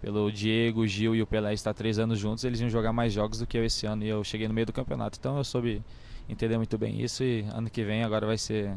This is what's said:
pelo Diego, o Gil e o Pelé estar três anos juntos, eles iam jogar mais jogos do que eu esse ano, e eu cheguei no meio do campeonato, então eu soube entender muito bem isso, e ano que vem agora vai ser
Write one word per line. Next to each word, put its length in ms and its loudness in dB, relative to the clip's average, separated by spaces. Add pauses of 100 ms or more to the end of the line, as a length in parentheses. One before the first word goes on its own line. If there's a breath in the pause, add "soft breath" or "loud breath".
pelo 300 0
Diego, 500 2
o 60 4
Gil 280 2
e 60 4
o 60 0
Pelé 260 0
estar 200 -2
três 260 0
anos 180 2
juntos, 260 -2
eles 160 0
iam 100 0
jogar 220 2
mais 220 2
jogos 260 0
do 60 -2
que 120 -2
eu 60 4
esse 220 0
ano, 180 -2
e 40 -2
eu 160 0
cheguei 240 -2
no 60 0
meio 120 2
do 80 -6
campeonato, 460 -4
então 180 -2
eu 60 0
soube 400 0 (440 loud breath)
entender 300 0
muito 200 0
bem 240 -2
isso, 220 -2
e 180 2 (120)
ano 160 -2
que 140 -2
vem 200 0
agora 220 2
vai 120 2
ser 400 0